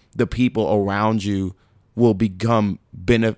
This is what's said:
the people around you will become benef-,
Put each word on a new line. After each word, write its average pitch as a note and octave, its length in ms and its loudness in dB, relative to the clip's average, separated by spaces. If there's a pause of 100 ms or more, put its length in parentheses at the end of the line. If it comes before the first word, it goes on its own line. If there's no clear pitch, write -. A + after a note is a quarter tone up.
(140)
the A2+ 140 0
people A2+ 440 0
around G#2 520 0
you F#2+ 320 -4 (380)
will A#2 180 4
become G#2 680 0 (160)
benef-, A2+ 440 0